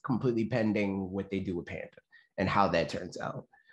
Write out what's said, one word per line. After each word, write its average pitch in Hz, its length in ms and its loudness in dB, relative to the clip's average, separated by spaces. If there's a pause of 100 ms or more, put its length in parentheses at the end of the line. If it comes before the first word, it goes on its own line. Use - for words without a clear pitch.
completely 117 420 2
pending 101 680 0
what 98 180 -4
they 98 100 0
do 92 180 -4
with 82 80 -6
Panda 82 220 -10 (500)
and 95 100 2
how 98 220 4
that 82 200 2
turns - 300 -8
out - 260 -8 (260)